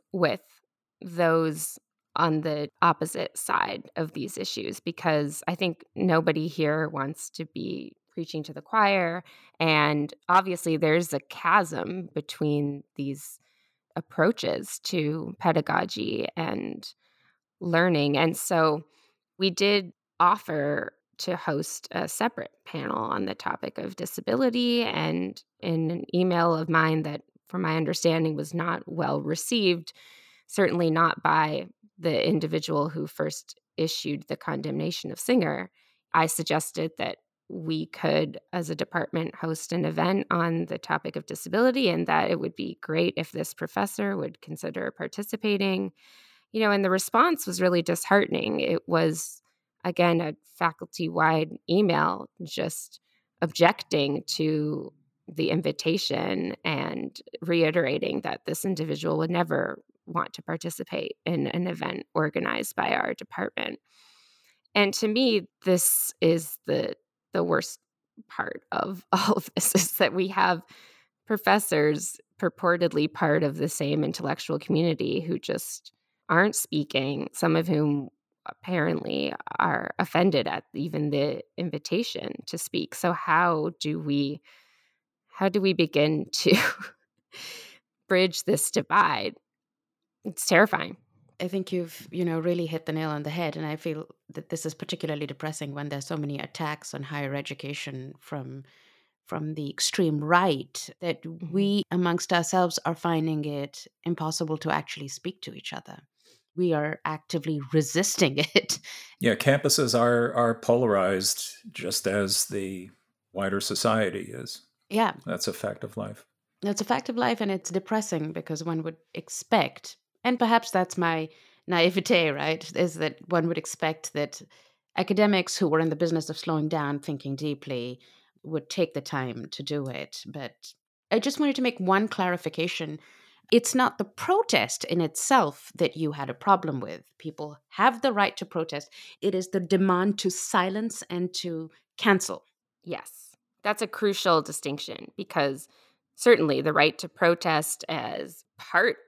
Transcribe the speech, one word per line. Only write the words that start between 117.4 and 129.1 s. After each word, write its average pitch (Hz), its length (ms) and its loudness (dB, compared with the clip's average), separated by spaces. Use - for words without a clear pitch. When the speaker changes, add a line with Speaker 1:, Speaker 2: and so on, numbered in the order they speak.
Speaker 2:
and 202 100 -2
it's 190 200 -4
depressing 185 640 -2
because 160 320 -8
one 160 180 -2
would 160 140 -8
expect, - 840 -4
and 247 140 0
perhaps 233 320 2
that's 185 260 0
my 165 300 0
naivete, 175 600 4
right, 147 440 -2
is 165 200 2
that 156 240 -4
one 170 180 2
would 170 120 -2
expect - 560 -6
that 147 280 -6
academics 190 600 2
who 185 120 2
were 156 100 4
in 165 100 2
the 156 60 -2
business 165 340 0
of 156 80 -10
slowing 156 320 -2
down, 147 300 -2
thinking 139 380 -6
deeply, 135 640 -6
would 156 260 -6
take 170 240 0
the 143 80 -4
time 131 520 -6